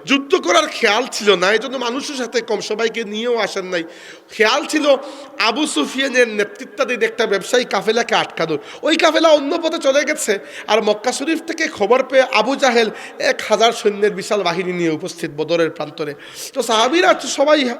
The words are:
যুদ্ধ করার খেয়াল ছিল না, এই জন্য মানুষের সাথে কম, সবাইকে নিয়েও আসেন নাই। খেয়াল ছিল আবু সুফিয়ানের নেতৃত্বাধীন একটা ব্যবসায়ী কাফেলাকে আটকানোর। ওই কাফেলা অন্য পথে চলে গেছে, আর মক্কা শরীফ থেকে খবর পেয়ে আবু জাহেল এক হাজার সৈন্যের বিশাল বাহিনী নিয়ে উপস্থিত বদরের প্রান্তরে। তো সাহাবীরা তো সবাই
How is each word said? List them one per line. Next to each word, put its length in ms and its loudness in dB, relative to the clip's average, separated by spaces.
যুদ্ধ 300 0
করার 320 2
খেয়াল 400 0
ছিল 280 2
না, 180 2
এই 60 2
জন্য 180 -4
মানুষের 400 -6
সাথে 240 -4
কম, 200 -4
সবাইকে 440 -4
নিয়েও 340 -2
আসেন 280 -4
নাই। 180 -4
খেয়াল 340 2
ছিল 320 2
আবু 280 0
সুফিয়ানের 640 0
নেতৃত্বাধীন 760 -4
একটা 240 0
ব্যবসায়ী 380 0
কাফেলাকে 500 0
আটকানোর। 440 0
ওই 140 2
কাফেলা 320 4
অন্য 300 4
পথে 200 -2
চলে 260 2
গেছে, 340 -2
আর 160 2
মক্কা 300 0
শরীফ 300 -4
থেকে 260 -4
খবর 340 2
পেয়ে 200 4
আবু 340 2
জাহেল 340 2
এক 300 0
হাজার 240 4
সৈন্যের 420 0
বিশাল 280 -4
বাহিনী 300 -2
নিয়ে 180 0
উপস্থিত 460 -6
বদরের 340 0
প্রান্তরে। 440 -8
তো 100 -4
সাহাবীরা 520 4
তো 140 -4
সবাই 400 2